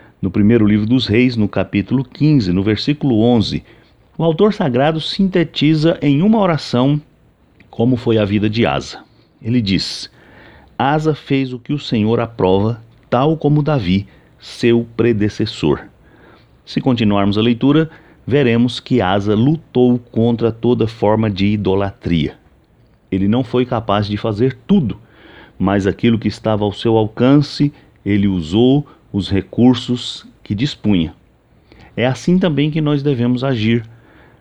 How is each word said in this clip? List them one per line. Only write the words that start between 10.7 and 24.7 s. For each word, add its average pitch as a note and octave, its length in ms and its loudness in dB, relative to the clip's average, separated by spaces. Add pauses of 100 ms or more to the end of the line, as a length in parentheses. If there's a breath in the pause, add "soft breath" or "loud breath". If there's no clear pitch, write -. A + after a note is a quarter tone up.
"Asa D3+ 360 0
fez C3+ 380 -4
o B2+ 60 -10
que A#2 140 -10
o D3 60 -2
Senhor A2+ 420 0
aprova, A2 640 0 (260)
tal C#3+ 280 0
como D3 260 0
Davi, G#2 440 0 (320 soft breath)
seu A#2 480 0 (100)
predecessor." G#2+ 840 -2 (840 soft breath)
Se - 160 -8
continuarmos G#2 580 0
a A2 40 2
leitura, C3+ 480 0 (360 loud breath)
veremos A#2+ 520 0
que - 220 -2
Asa G2 340 0
lutou B2 640 0
contra A#2 540 -2
toda A#2 340 0
forma A2 440 0
de G2 160 -2
idolatria. F#2+ 920 -2 (720)
Ele G2 160 -2
não A2+ 160 2
foi B2+ 240 -2
capaz G#2 400 -2
de G#2 100 -4
fazer A2+ 400 -2 (100)
tudo, E3+ 300 0 (600 loud breath)